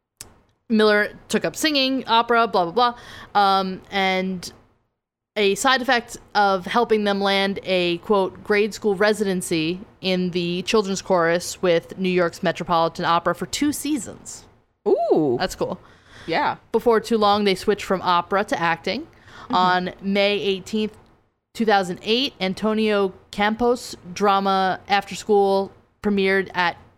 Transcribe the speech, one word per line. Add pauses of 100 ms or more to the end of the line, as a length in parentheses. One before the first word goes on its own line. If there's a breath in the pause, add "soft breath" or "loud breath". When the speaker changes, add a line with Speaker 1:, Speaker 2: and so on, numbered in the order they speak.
(680)
Speaker 1:
Miller (180)
took
up
singing,
opera,
blah,
blah, (400 loud breath)
blah.
Um, (100)
and (840)
a
side
effect (180)
of
helping
them
land
a,
quote,
"grade
school
residency" (220)
in
the
children's
chorus
with
New
York's
Metropolitan
Opera
for
two
seasons. (420)
Speaker 2:
Ooh.
Speaker 1:
That's
cool. (480 loud breath)
Speaker 2:
Yeah. (140)
Speaker 1:
Before
too
long,
they
switched
from
opera
to
acting.
Speaker 2:
Mm-hmm.
Speaker 1:
On
May
eighteenth, (600)
two
thousand
eight,
Antonio (180)
Campos' (180)
drama
After
School (320)
premiered
at, (220)